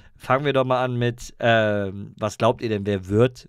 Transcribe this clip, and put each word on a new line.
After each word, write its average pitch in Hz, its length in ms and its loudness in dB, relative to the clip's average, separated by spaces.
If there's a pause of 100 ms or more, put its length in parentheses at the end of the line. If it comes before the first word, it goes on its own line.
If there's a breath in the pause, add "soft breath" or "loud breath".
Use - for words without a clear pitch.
(180 loud breath)
fangen 131 280 -2
wir 139 80 0
doch 131 120 2
mal 127 180 0
an 127 140 -2
mit, 120 420 -4
ähm, 104 800 0
was 107 200 -6
glaubt 117 240 2
ihr 120 80 -4
denn, 101 160 -2
wer 98 220 -2
wird 113 420 0